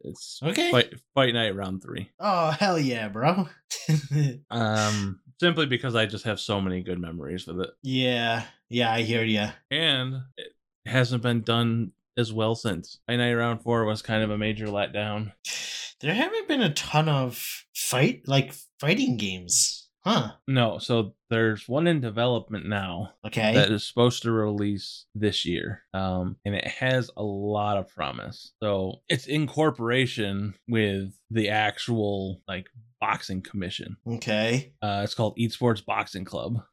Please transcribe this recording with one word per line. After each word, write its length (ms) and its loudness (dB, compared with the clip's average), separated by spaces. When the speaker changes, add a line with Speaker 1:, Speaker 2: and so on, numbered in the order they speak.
Speaker 1:
it's 380 -14
Speaker 2:
Okay. 280 2
Speaker 1:
Fight, 240 4
Fight 200 4
Night 200 0
round 280 -6
three. 360 -10
Speaker 2:
Oh, 320 2
hell 280 2
yeah, 300 0
bro. 400 2
<laughs> 640 0
Speaker 1:
Um, 720 0
simply 260 4
because 280 0
I 120 4
just 180 -8
have 160 -2
so 200 0
many 220 0
good 180 -4
memories 460 -8
with 140 -6
it. 100 -4
Speaker 2:
Yeah. 600 2
Yeah, 240 2
I 100 2
hear 220 0
ya. 260 2
Speaker 1:
And 520 0
it 160 -14
hasn't 360 2
been 200 2
done 500 2
as 160 0
well 220 0
since. 520 -4
Fight 100 0
Night 180 2
round 280 0
four 220 2
was 180 0
kind 200 0
of 80 0
a 80 -2
major 280 -2
letdown. 680 -2
Speaker 2:
There 140 0
haven't 340 0
been 140 2
a 120 2
ton 340 2
of 560 -2
fight, 520 2
like, 280 2
fighting 360 2
games. 720 -2
Huh. 280 2
Speaker 1:
No, 320 2
so 360 0
there's 400 2
one 180 2
in 140 4
development 680 -2
now 480 -4
Speaker 2:
Okay. 280 2
Speaker 1:
that 160 6
is 160 0
supposed 360 2
to 80 0
release 840 -2
this 300 0
year. 380 -2
Um, 520 -2
and 100 -2
it 140 -4
has 480 0
a 60 -8
lot 540 0
of 120 -2
promise. 640 -8
So 460 0
it's 180 -2
in 220 0
corporation 1080 0
with 440 0
the 200 2
actual, 1000 -2
like, 200 -8
boxing 420 -2
commission. 540 -8
Speaker 2:
Okay. 640 0
Speaker 1:
Uh, 220 0
it's 100 -4
called 220 0
Eat 160 0
Sports 300 2
Boxing 420 -4
Club, 300 -6